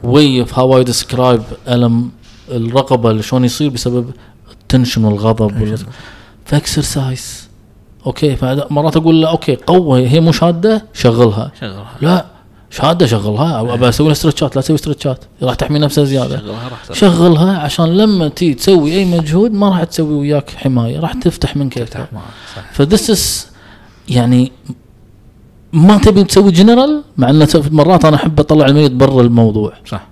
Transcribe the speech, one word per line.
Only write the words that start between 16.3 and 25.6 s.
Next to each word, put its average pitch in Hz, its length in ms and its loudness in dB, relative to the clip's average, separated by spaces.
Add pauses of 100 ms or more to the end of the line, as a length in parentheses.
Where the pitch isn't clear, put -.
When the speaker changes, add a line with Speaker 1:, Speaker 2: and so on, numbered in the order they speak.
Speaker 2:
شغلها 110 320 -12
راح 123 140 -18
تسوي. - 120 -14
Speaker 1:
شغلها 175 600 4
عشان 165 400 -2
لما 202 300 2
تي 151 260 -2
تسوي 160 380 2
أي 190 140 0
مجهود 175 480 0
ما 202 160 2
راح 180 140 0
تسوي 156 320 -4
وياك 143 340 -2
حماية، 123 500 -2
راح 160 140 -6
تفتح - 440 -4
من 139 120 -2
كيفها. 120 160 -8
Speaker 2:
تفتح - 280 -14
معك، 95 100 -14 (320)
صح. - 160 -18
Speaker 1:
ف - 100 -2
this 202 340 2
is، - 300 -6 (640)
يعني، 123 420 0 (1200)